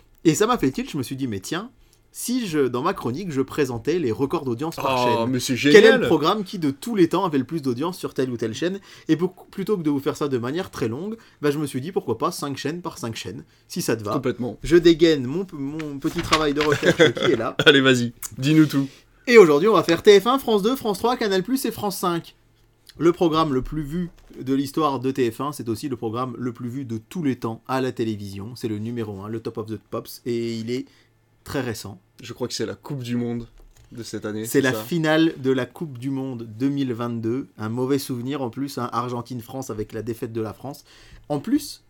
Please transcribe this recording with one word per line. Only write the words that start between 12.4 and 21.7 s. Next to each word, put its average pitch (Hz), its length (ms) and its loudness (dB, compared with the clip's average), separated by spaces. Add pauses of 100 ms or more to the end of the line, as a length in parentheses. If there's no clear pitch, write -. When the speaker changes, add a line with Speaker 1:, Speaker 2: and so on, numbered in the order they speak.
Speaker 1:
chaînes 160 240 -6
par 170 160 -10
cinq 117 200 -6
chaînes, 95 280 -10 (240)
si 175 140 -6
ça 123 140 0
te 110 60 -6
va ? » 101 120 -4
Speaker 2:
Complètement. 123 480 -4
Speaker 1:
Je 156 160 6
dégaine 160 480 6
mon, 175 260 -4
mon 147 460 -8
petit 160 240 -4
travail 156 320 0
de 151 80 0
recherche 151 340 2
Speaker 2:
<laughs> 147 180 6
Speaker 1:
qui 143 180 2
est 127 40 2
là. - 180 -2 (120)
Speaker 2:
Allez, 139 160 8
vas-y, 123 320 4 (240)
dis-nous 156 260 6
tout. 139 240 0 (380)
Speaker 1:
Et 240 100 10
aujourd'hui, 170 320 10
on 220 60 6
va 165 80 6
faire 170 200 2
T 202 160 10
F 190 80 2
un, 262 120 4
France 214 240 2
deux, 240 120 2
France 214 240 -2
trois, 240 200 0
Canal 190 240 0
plus 254 240 -2
et 233 40 0